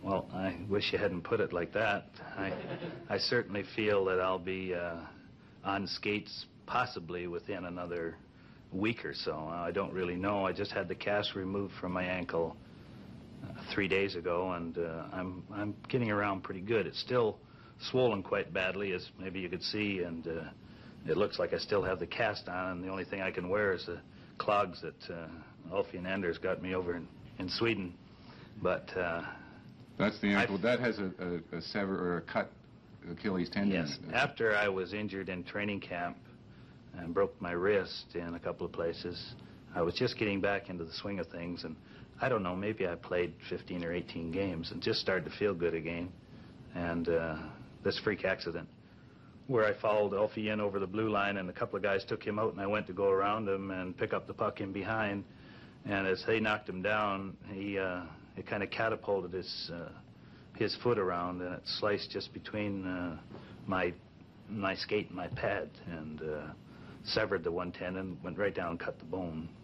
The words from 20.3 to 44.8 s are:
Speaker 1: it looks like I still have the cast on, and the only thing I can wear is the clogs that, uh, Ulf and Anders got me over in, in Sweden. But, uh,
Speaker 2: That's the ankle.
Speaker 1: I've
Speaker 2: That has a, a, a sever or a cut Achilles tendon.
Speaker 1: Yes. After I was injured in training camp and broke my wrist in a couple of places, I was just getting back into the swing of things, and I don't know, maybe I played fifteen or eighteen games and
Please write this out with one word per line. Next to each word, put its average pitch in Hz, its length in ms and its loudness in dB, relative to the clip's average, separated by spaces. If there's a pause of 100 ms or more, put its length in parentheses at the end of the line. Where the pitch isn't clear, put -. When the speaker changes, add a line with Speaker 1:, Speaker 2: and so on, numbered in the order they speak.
Speaker 1:
it 80 120 4
looks 101 220 2
like - 140 4
I 85 40 2
still 101 260 4
have 92 160 2
the 107 60 0
cast 107 420 0
on, 92 260 0
and 90 100 -4
the 92 60 -4
only 95 140 -2
thing 98 180 -4
I 92 100 2
can 90 180 -2
wear 101 240 6
is 87 140 -2
the 85 120 -4 (380)
clogs 101 460 4
that, 80 300 -8
uh, 82 640 -8
Ulf 101 180 4
and 90 140 -4
Anders 92 300 2
got 92 240 0
me 92 140 0
over 87 200 2
in, 82 120 -6 (320)
in 92 100 -2
Sweden. 98 440 2 (680)
But, 87 340 2
uh, 85 280 2 (720)
Speaker 2:
That's 104 240 4
the 104 60 4
ankle. 101 280 6
Speaker 1:
I've 90 60 0
Speaker 2:
That 117 180 6
has 113 200 2
a, 95 200 0
a, 87 380 -2
a 82 40 -4
sever 95 340 0
or 87 220 2
a 85 40 0
cut - 300 -2 (600)
Achilles 87 380 0
tendon. 98 380 4
Speaker 1:
Yes. 71 100 -4 (160)
After 117 420 4
I 104 140 6
was 95 240 0
injured 98 340 -2
in 90 160 -4
training 104 380 -2
camp 87 360 -4 (800)
and 85 200 -4
broke 98 260 4
my 87 120 0
wrist 92 600 4
in 85 220 -4
a 85 40 -6
couple 85 240 -2
of 85 100 -4
places, 87 600 -2 (400)
I 90 80 2
was 85 140 2
just - 240 2
getting 101 200 2
back 101 300 2
into 90 140 -4
the 80 100 -8
swing 101 240 -4
of 85 120 -2
things, 87 340 -6
and 80 120 -6 (460)
I 127 80 2
don't 110 140 4
know, 90 120 0
maybe 101 320 0
I 87 60 0
played 87 400 0 (160)
fifteen 90 340 -4
or 85 80 0
eighteen 85 400 -2
games 87 380 0
and 85 140 -8